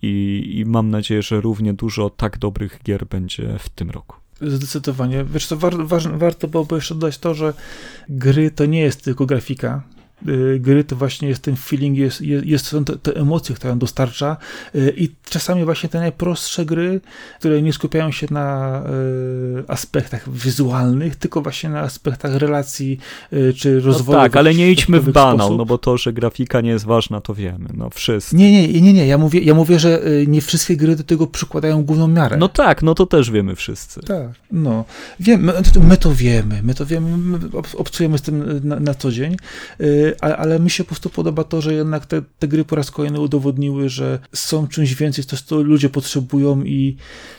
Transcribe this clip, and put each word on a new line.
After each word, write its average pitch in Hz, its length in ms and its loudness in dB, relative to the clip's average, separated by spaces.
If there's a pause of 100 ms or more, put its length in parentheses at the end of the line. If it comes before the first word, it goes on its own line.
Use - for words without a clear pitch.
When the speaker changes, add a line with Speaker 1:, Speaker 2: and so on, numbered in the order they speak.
Speaker 1:
i, 101 420 -4 (120)
i 110 80 -4
mam 110 260 0
nadzieję, 107 320 -2
że 107 180 -4
równie 107 340 -2
dużo 104 360 -4
tak - 280 -6
dobrych 104 460 -8
gier 101 220 -6
będzie 101 520 -8
w - 100 -12
tym 80 220 -10
roku. - 260 -16 (240)
Speaker 2:
Zdecydowanie. 135 840 -4
Wiesz 143 220 -6
co, 160 100 -6
war-, 170 300 -2
waż-, 165 220 -2
warto 170 400 -2
byłoby 160 260 -4
jeszcze 160 200 -6
dodać 156 240 -4
to, 170 160 -4
że 151 200 -4 (540)
gry 139 420 2
to 147 160 -2
nie 160 140 0
jest 139 240 -2
tylko 131 220 -2
grafika. 127 560 -4 (460)
Y, 131 320 0
gry 139 240 4
to 135 120 -8
właśnie 135 320 -4
jest 131 140 -4
ten 135 140 -4
feeling, 139 420 -4
jest, 135 220 -2
jest, 143 260 -4
jest, 151 200 0
są 147 180 -2
te, 147 120 -6
te - 200 -4
emocje, 151 380 -2
które 127 180 -6
on 120 60 -2
dostarcza, 135 580 -4 (380)
y, 135 220 0
i 160 140 -2 (200)
czasami 170 340 -2
właśnie 165 240 -2
te 165 100 -6
najprostsze 170 680 -4
gry, 175 340 -2 (380)
które 151 240 0
nie 156 100 2
skupiają 156 400 -4
się 151 180 -8
na, 139 520 -4 (800)
y, - 80 -10
aspektach 131 640 -6
wizualnych, 127 840 0
tylko 170 260 -4
właśnie - 280 -8
na 151 100 -6
aspektach 139 540 -4
relacji, 139 640 -2 (340)
y, 131 240 2
czy 139 180 2
Speaker 1:
No 131 120 2
Speaker 2:
rozwoju 131 320 4
Speaker 1:
tak, 127 140 6
Speaker 2:
w 139 40 2
Speaker 1:
ale 156 180 6
nie 175 140 6
Speaker 2:
jakiś 180 160 6
Speaker 1:
idźmy 170 160 6
w 147 40 2
Speaker 2:
dodatkowy 135 280 6
Speaker 1:
banał, 107 140 2
Speaker 2:
sposób. 110 120 0
Speaker 1:
no 117 60 -2
bo 120 140 0
to, 123 180 0
że 120 160 -4
grafika 117 480 -2
nie 117 100 0
jest 110 140 0
ważna, 110 360 0
to 107 140 -8
wiemy, 90 400 -8
no - 160 -8
wszyscy. - 460 -2
Speaker 2:
Nie, 202 160 8 (160)
nie, - 120 2
nie, 196 120 10
nie, 175 140 6
ja 139 120 4
mówię, 156 220 2
ja 156 140 6
mówię, 165 240 6
że, 165 280 2
y, 147 200 2
nie 151 140 2
wszystkie - 360 0
gry 156 200 2
do 151 80 -6
tego 160 220 2
przykładają 156 580 -2
główną 156 240 2
miarę. 160 280 2
Speaker 1:
No 170 120 4
tak, 208 340 2
no 160 120 4
to 185 120 4
też 135 240 4
wiemy 98 240 0
wszyscy. - 460 -12
Speaker 2:
Tak, 151 280 -6 (240)
no. 127 320 -2 (360)
Wiem, 196 240 6
my, 175 80 2 (360)
my 185 80 10
to 160 180 4
wiemy, 120 480 2
my 123 120 0
to 143 120 -6
wiemy, 165 300 -2
my 175 220 -2 (140)
ob-, - 240 -10
obcujemy 156 420 -2
z 139 40 -6
tym, 147 280 -4
y, 143 140 -4
na, 147 160 -4
na 147 140 -2
co 135 180 -2
dzień, 147 240 -4 (440)
y, 151 400 2
a-, 151 160 0
ale 160 240 0
mi 175 100 2
się 180 140 -2
po - 40 -12
prostu 170 220 -8
podoba 160 340 -4
to, 160 160 -4
że 156 140 -2
jednak 151 320 -4
te, 160 160 -4 (160)
te 156 100 -2
gry 156 160 0
po 156 120 -6
raz 143 140 -2
kolejny 147 300 -6
udowodniły, 139 680 -2
że 131 300 -4 (160)
są 156 340 -2
czymś 139 260 0
więcej, 147 300 -2
coś, 135 160 -8
co 151 220 -2
ludzie 147 260 4
potrzebują 139 760 -2
i, 139 320 -2 (420)